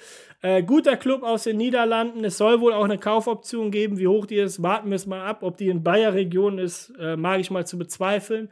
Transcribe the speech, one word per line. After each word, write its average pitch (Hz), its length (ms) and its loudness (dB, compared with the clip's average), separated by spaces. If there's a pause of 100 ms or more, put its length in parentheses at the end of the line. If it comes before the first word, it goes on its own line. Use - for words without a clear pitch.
(420)
Äh, 185 220 2
guter 262 320 4
Club 262 280 -2
aus 226 200 -2
den 214 140 -2
Niederlanden. 233 680 0
Es 190 140 -4
soll 226 240 6
wohl 233 100 6
auch 208 140 2
eine 202 120 0
Kaufoption 220 720 -2
geben. 208 280 -2
Wie 185 100 2
hoch 202 180 4
die 208 120 -4
ist, 185 260 -2
warten 208 260 0
wir 196 60 0
es 185 100 -6
mal 190 200 -8
ab. 214 180 -6
Ob 175 140 -6
die 196 100 -2
in 175 160 0
Bayer-Region 190 760 2
ist, 180 400 -8
äh, 160 200 -6
mag 185 240 0
ich 180 100 -8
mal 175 160 -4
zu 180 100 -10
bezweifeln, 202 760 -4